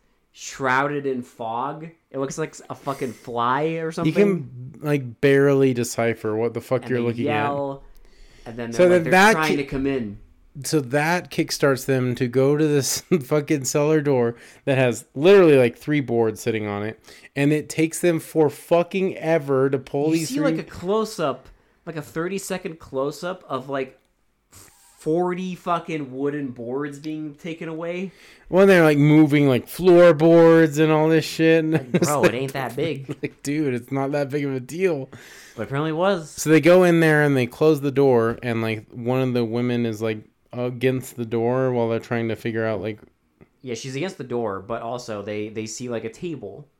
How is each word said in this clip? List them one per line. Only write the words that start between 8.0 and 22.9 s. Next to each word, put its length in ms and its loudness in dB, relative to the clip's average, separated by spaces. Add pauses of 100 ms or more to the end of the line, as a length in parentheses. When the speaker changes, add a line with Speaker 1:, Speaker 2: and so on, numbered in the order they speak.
Speaker 2:
at. 40 -14
Speaker 1:
and 100 -12
then 140 -8
Speaker 2:
So 140 0
Speaker 1:
they're, 20 6
Speaker 2:
then 100 6
Speaker 1:
like, 40 0
they're 80 -4
Speaker 2:
that 220 6
Speaker 1:
trying 180 0
Speaker 2:
ki-, 60 0
Speaker 1:
to 80 -2
come 220 -4
in. 320 -4 (440)
Speaker 2:
so 160 0
that 520 -2
kickstarts 540 0
them 300 0
to 120 -2
go 300 2
to 100 2
this 340 0
<laughs> 220 0
fucking 420 -2
cellar 360 2
door 340 0 (300)
that 120 0
has 280 0 (100)
literally, 420 8
like, 200 2
three 240 -2
boards 380 0
sitting 280 -4
on 160 -4
it, 160 -8 (360)
and 160 0
it 160 -2
takes 320 -4
them 220 0
for 280 0
fucking 680 -2
ever 520 0
to 100 -2
pull 300 -4
Speaker 1:
You 100 0
Speaker 2:
these 100 -6
Speaker 1:
see, 60 -8
Speaker 2:
three 100 -2
Speaker 1:
like, 140 0
a 40 -8
close-up, 840 -6 (360)
like, 120 -12
a 40 -8
thirty-second 800 -8
close-up 720 -8